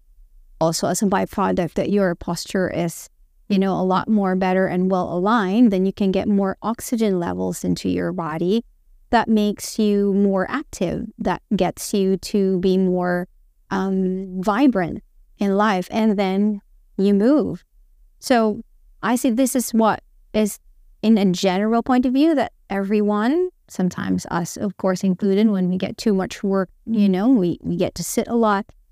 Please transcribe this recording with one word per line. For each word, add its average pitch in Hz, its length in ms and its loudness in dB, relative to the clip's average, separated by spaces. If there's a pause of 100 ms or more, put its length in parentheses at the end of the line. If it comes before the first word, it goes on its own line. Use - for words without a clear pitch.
(600)
Also, 160 280 0
as 185 140 -2
a 214 40 2
byproduct 190 680 -2
that 180 140 -2
your 190 280 2
posture - 520 -4
is, - 400 -6 (400)
you 196 120 2
know, 190 200 0
a - 40 -2
lot 185 240 0
more 196 260 2
better 185 320 2
and 185 240 0
well 180 260 -2
aligned, 208 560 2
then 190 140 0
you 196 60 -2
can 196 180 0
get 185 160 -2
more 196 360 0
oxygen 220 580 -2
levels 180 440 -4
into 180 240 -2
your 175 240 -2
body. 175 520 -2 (460)
That 226 180 2
makes 208 500 -2
you 202 360 2
more 196 360 2
active. 175 560 -6 (120)
That - 240 -4 (120)
gets 185 400 -2
you 190 240 2
to 190 400 0
be 185 180 2
more, 180 520 0 (420)
um, 190 720 -4
vibrant 208 600 2 (360)
in 196 180 0
life. 202 360 2
And 220 260 2
then 202 420 0 (380)
you 202 160 4
move. 202 500 2 (540)
So 226 440 0 (400)
I 226 120 0
see 254 160 0
this 247 240 0
is 254 180 -2
what 220 300 2 (320)
is, 214 240 0 (440)
in 220 140 4
a 196 100 2
general 196 580 0
point 254 200 2
of 254 100 0
view, 311 200 4
that 254 180 -2 (160)
everyone, 208 840 0 (180)
sometimes 185 600 -4
us, 175 260 -4
of 202 220 -6
course, 190 260 -2
included, 196 460 2
when 185 200 0
we 185 60 -2
get 190 220 -6
too 214 160 0
much 185 280 -4
work, 190 260 0 (180)
you 214 220 2
know, 190 200 2
we, 185 340 2
we 170 140 -4
get 175 180 -2
to 175 80 -8
sit - 240 -2
a 233 80 -6
lot, 214 320 2 (260)